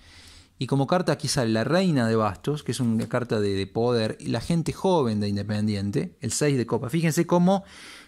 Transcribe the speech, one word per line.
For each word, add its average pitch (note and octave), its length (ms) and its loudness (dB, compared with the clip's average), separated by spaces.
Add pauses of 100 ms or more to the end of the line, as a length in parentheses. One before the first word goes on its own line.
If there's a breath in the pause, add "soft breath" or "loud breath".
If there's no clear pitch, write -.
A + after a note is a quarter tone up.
(600 loud breath)
Y C3 60 -4
como C3+ 220 0
carta F3 240 2
aquí - 160 -2
sale A#2 240 0
la A2 120 2
reina D3 440 2
de A2+ 80 2
bastos, A2 480 -2
que - 80 -6
es A#2+ 80 -4
una A2+ 280 0
carta A#2 320 -2
de, G2+ 140 0
de G2 140 -2
poder, A2+ 520 0
y - 100 -8
la A#2 120 -2
gente E3 320 -2
joven C3+ 460 2
de G#2 80 0
Independiente, G#2 920 -2
el A2 120 -6
seis C#3+ 260 0
de A#2 80 0
copa. A#2+ 240 -4
Fíjense E3 380 0
cómo F3+ 360 4 (440 loud breath)